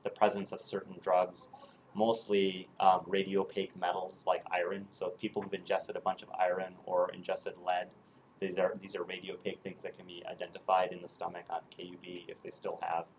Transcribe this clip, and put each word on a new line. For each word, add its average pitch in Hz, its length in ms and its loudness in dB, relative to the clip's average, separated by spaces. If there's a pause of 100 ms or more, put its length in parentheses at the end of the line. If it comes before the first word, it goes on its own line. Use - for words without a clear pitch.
the 98 80 -2
presence 101 400 4
of 101 100 -8
certain 95 400 -6
drugs, 90 480 4 (460)
mostly, 101 720 2 (120)
um, 92 280 8
radiopaque 95 720 0
metals 92 460 -2
like 90 240 2
iron. 92 400 0
So - 200 -4
people - 300 -4
who've 98 140 -6
ingested 92 400 -2
a 90 60 -2
bunch 95 240 -2
of - 140 -18
iron 92 360 2 (100)
or 90 260 4
ingested 92 440 -4 (100)
lead, 90 220 0 (540)
these 92 180 0
are, 90 240 4
these 98 140 -10
are 90 80 -2
radiopaque 92 560 -6
things 92 240 -10
that 90 120 -8
can 90 100 -18
be 87 220 -14
identified 90 640 2
in 90 80 -10
the 87 80 -12
stomach 87 400 -8
on 82 120 -4 (100)
K 90 140 -14
U 90 180 -12
B 90 240 -12
if - 160 -14
they 87 80 -10
still 90 320 -8
have 82 220 -2 (140)